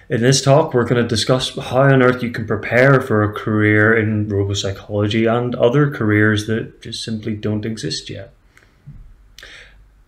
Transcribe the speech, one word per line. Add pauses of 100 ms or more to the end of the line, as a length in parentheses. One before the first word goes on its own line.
(100)
In
this
talk,
we're
gonna
discuss
how
on
earth
you
can
prepare
for
a
career
in
robo-psychology
and
other
careers
that
just
simply
don't
exist
yet. (1700)